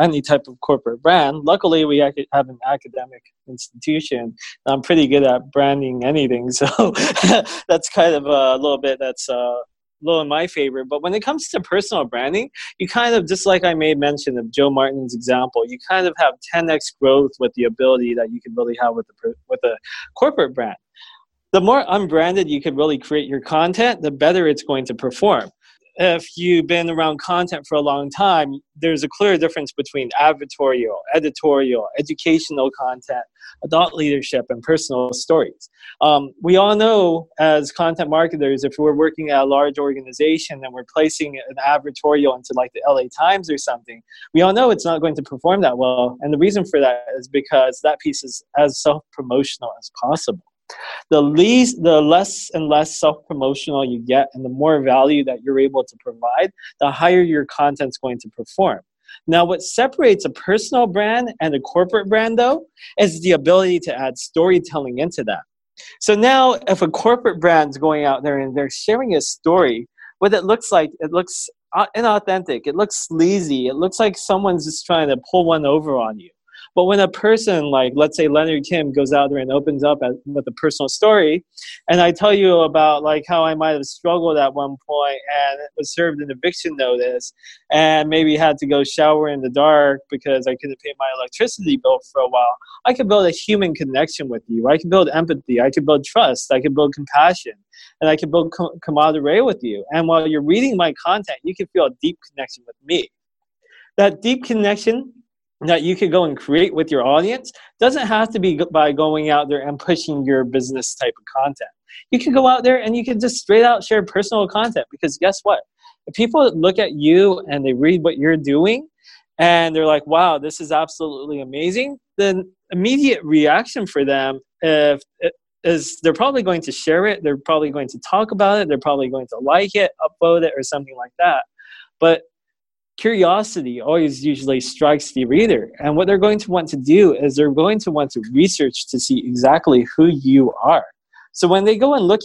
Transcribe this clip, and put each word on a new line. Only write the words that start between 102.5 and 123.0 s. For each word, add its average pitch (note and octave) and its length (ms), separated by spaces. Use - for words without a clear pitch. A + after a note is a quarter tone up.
with A#2+ 160
me. D#3+ 280
That G3+ 240
deep B3 220
connection A3 680
that E3 180
you F3 120
could F3+ 160
go F3+ 140
and C#3+ 120
create D#3+ 380
with D#3+ 160
your C3 160
audience F#3 460
doesn't B3+ 300
have A3 200
to A3+ 120
be F3+ 160
go-, E3 160
by D3+ 180
going D#3 400
out D3 180
there C#3+ 120
and C#3+ 180
pushing D#3 460
your C3 180
business B2+ 500
type B2 240
of - 80
content. C3+ 300
You B3 80
can B3+ 140
go C4 160
out B3+ 160
there B3+ 180
and A3 140
you A#3+ 80
can A#3 160
just B3 160
straight A3 260
out A#3 220
share G#3+ 180
personal G3 460
content, G#3+ 420
because - 280
guess F#3+ 260
what? F#3+ 160
If D#3 60
people A#3 440
look F#3 220
at F3+ 140
you F3+ 540
and C#3+ 160
they C3 100
read D#3 280
what D#3 160
you're D#3+ 180
doing E3 520
and E3 380
they're D#3+ 100
like, D3+ 180
"Wow, D#3+ 340
this D3+ 220
is D#3 120
absolutely D3+ 680
amazing," F#3 580
then F#3+ 320
immediate B3 500